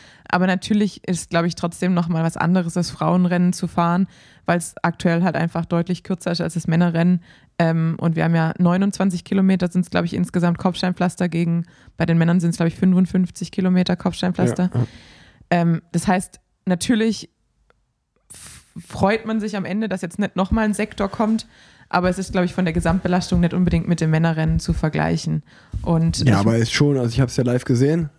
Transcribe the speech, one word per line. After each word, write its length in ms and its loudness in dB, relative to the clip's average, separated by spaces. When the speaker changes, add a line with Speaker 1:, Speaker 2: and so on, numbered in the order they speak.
Speaker 1:
Aber 200 0
natürlich 600 -2
ist, 220 -4
glaub 160 0
ich, 80 -2
trotzdem 400 -2
nochmal 300 0
was 140 -2
anderes, 360 0
das 160 -2
Frauenrennen 640 2
zu 140 -6
fahren, 400 0
weil's 340 -2
aktuell 420 0
halt 120 0
einfach 300 -2
deutlich 380 -2
kürzer 280 -6
ist 100 -2
als 140 -4
das 120 -4
Männerrennen. 540 2
Ähm, 400 2
und 160 0
wir 80 0
haben 120 2
ja 220 0
neunundzwanzig 680 0
Kilometer 420 2
sind's, 240 -2
glaub 140 0
ich, 100 -4
insgesamt 420 0
Kopfsteinpflaster 720 -2
gegen, 360 -2
bei 100 0
den 100 2
Männern 220 4
sind's, 180 0
glaub 100 2
ich, 80 -2
fünfundfünfzig 760 0
Kilometer 440 2
Kopfsteinpflaster. 760 -2
Speaker 2:
Ja, 60 0
ja. 80 0
Speaker 1:
Ähm, 300 2
das 160 -2
heißt, 320 -2
natürlich 640 0
f-, 340 -20
freut 380 0
man 140 -2
sich 160 -6
am 100 -4
Ende, 240 -4
dass 120 -4
jetzt 180 -10
nicht 160 -2
nochmal 300 0
ein 80 0
Sektor 360 -4
kommt. 380 -2
Aber 200 0
es 80 -2
ist, 140 -8
glaub 120 0
ich, 120 -4
von 100 0
der 80 -2
Gesamtbelastung 680 0
nicht 140 2
unbedingt 340 0
mit 140 0
dem 80 2
Männerrennen 500 2
zu 140 -2
vergleichen. 720 -2
Und 360 0
Speaker 2:
Ja, 60 0
Speaker 1:
ich 80 6
Speaker 2:
aber 240 4
ist 160 0
schon, 240 2
also 120 0
ich 120 0
hab's 160 0
ja 60 0
live 220 0
gesehen, 540 2